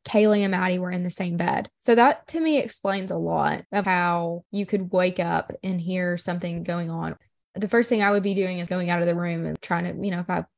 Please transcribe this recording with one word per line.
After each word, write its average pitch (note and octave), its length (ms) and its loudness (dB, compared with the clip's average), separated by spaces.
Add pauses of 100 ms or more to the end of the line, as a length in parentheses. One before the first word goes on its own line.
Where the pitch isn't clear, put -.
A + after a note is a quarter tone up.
Kaylee G#3 380 4
and G3 100 0
Maddie F#3 260 0
were F3+ 140 -4
in F3+ 100 -2
the F3+ 80 -2
same F3 260 -4
bed. - 320 0 (120)
So A#3 160 4
that B3 320 4
to E4 100 -6
me D#4 200 2
explains G3 520 -2
a E3+ 60 -4
lot D#3+ 560 0
of G3 140 0
how F3 680 0
you G3+ 140 -4
could F#3+ 260 -2
wake F#3 260 2
up E3+ 320 -2 (140)
and F#3 160 -2
hear F3+ 360 -2
something F3 460 -6
going E3+ 280 -4
on. E3 260 -6 (400)
The G3+ 100 -4
first A#3 220 2
thing G#3+ 160 2
I G3+ 80 4
would G3+ 100 2
be G3 120 0
doing F#3 260 -2
is F3 80 -6
going F3+ 200 -2
out F3 140 2
of F3 60 2
the E3+ 80 2
room E3+ 300 -2
and D#3 140 -6
trying F3 240 -2 (140)
to, F#3 80 -6
you F#3+ 60 -2
know, F3 80 -2
if F3 100 -6
I F3 140 -2 (140)